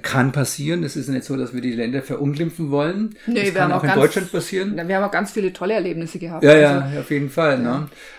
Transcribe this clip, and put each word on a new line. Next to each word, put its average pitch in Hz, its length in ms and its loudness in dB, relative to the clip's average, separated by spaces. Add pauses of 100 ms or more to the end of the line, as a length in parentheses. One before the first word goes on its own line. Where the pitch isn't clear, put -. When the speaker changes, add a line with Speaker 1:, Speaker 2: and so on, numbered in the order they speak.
Speaker 1:
kann 135 300 2
passieren. 151 520 -4
Es 135 120 -8
ist 135 120 -6
nicht 131 160 -4
so, 139 120 -6
dass 123 180 -6
wir 123 60 -6
die 123 120 -4
Länder 120 300 -4
verunglimpfen 147 680 -4
wollen. 180 460 -2 (100)
Speaker 2:
Nee, 233 80 -2
Speaker 1:
Das 202 120 0
Speaker 2:
wir 185 80 0
Speaker 1:
kann 185 100 2
Speaker 2:
haben - 80 2
Speaker 1:
auch - 60 2
Speaker 2:
auch 143 60 0
Speaker 1:
in 147 40 2
Speaker 2:
ganz 190 120 4
Speaker 1:
Deutschland 180 320 2
passieren. 190 440 -4
Speaker 2:
Na, 170 100 -6
wir 190 100 0
haben 196 80 2
auch 190 60 -2
ganz 196 220 -2
viele 190 200 -2
tolle 190 220 -2
Erlebnisse 170 460 -4
gehabt. 165 240 -2
Speaker 1:
Ja, 147 120 12
ja, 143 240 6
Speaker 2:
Also 139 200 -4
Speaker 1:
auf - 100 -12
jeden 143 200 -2
Fall, 143 320 2
Speaker 2:
Ja. 120 180 -2
Speaker 1:
ne? 147 80 -8 (300)